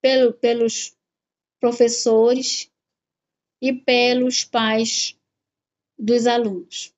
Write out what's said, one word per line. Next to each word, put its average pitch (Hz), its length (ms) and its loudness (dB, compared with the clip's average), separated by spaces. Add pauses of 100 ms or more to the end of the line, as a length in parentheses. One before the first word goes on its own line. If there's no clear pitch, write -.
pelo, 262 320 4
pelos 233 600 -2 (640)
professores 233 1120 0 (920)
e 262 120 -2
pelos 247 720 0
pais 226 760 -2 (800)
dos 233 260 0
alunos. 233 720 -4